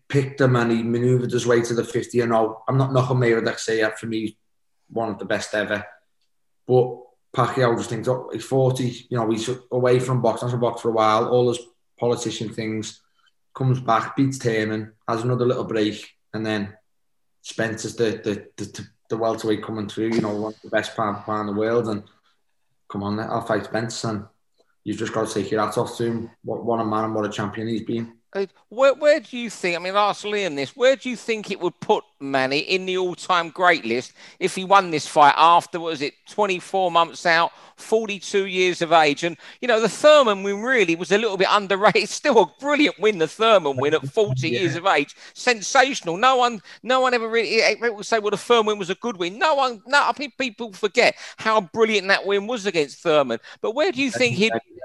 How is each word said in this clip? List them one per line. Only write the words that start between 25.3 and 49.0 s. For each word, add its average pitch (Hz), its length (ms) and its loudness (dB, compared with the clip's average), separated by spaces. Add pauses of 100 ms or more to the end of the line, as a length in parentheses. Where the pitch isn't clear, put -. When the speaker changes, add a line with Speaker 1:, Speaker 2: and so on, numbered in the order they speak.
Speaker 1:
take 101 160 -4
your 107 140 0
hat 107 140 -2
off 117 200 -4
to 120 60 -2
him. 117 260 -4 (120)
What, 113 220 -8
what 117 160 0
a 110 40 0
man 107 200 0
and 110 100 -4
what 107 120 -2
a - 20 -4
champion 107 400 -6
he's 113 140 -4
been. 117 320 -6 (180)
Speaker 2:
Uh, 196 120 -4 (240)
where, 262 260 2
where 294 260 2
do 240 180 -12
you 240 100 -6
think, 175 280 -4
I - 20 -4
mean, 185 160 -6
I'll 208 160 4
ask - 140 -8
Liam 202 320 -4
this, 139 200 -6
where 262 180 4
do - 140 -6
you 240 80 -6
think 214 340 -6
it 196 80 -4
would 170 220 -4
put 208 240 0 (160)
Manny 139 380 0
in 185 260 -2
the 185 140 -2
all-time 175 500 -2
great 175 380 2
list 117 260 -4 (260)
if 180 160 -2
he 190 100 -6
won 185 260 4
this 151 160 -2
fight 147 300 6
after, 170 440 4
what 165 100 -6
was 143 120 -6
it, 143 120 -6 (140)
twenty-four 190 600 -2
months 165 340 0
out, 165 280 2 (240)
forty-two 202 680 -2
years 185 380 0
of 160 100 0
age? 156 320 4
And, 170 140 -4 (240)
you 247 60 -2
know, 220 120 4
the 226 80 2
Thurman 247 540 6
win 202 180 -4
really 214 360 2
was 175 160 -2
a 202 60 4
little 208 200 -2
bit 190 120 2
underrated. 196 520 4
<laughs> - 0 -
It's 208 100 -8
still 233 300 4
a - 180 0
brilliant 285 400 2
win, 214 160 2
the 156 120 0
Thurman 190 500 2
win 147 160 2
at 143 120 -2
forty 147 440 -2
Speaker 1:
Yeah. 196 100 -2
Speaker 2:
years 170 160 -2
of 170 80 -8
age. 156 300 2 (180)
Sensational. 233 840 0
No 262 180 4
one, 240 240 0 (220)
no 254 180 0
one 254 140 2
ever 226 140 -4
really, 220 340 0
eh, 190 140 2
people 214 260 -6
say, 226 160 0
"Well, 208 140 -2
the 196 40 -2
Thurman 214 400 2
was 185 140 -8
a 190 60 -4
good 233 200 -6